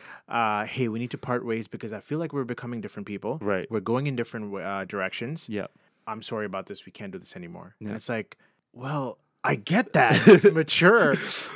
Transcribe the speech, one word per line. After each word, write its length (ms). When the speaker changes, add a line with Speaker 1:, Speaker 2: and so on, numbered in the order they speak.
Speaker 1:
uh, 360
"Hey, 220
we 120
need 120
to 60
part 280
ways 220
because 260
I 60
feel 200
like 140
we're 120
becoming 360
different 260
people. 340
Speaker 2:
Right. 280
Speaker 1:
We're 120
going 260
in 80
different 320
w-, 160
uh, 220
directions. 640
Speaker 2:
Yeah. 180
Speaker 1:
I'm 140
sorry 240
about 220
this. 180
We 80
can't 180
do 80
this 160
anymore." 460
And 80
Speaker 2:
Yeah. 60
Speaker 1:
it's 140
like, 280
well, 460
I 120
get 380
that. 340
Speaker 2:
<laughs> 0
Speaker 1:
It's 180
mature. 680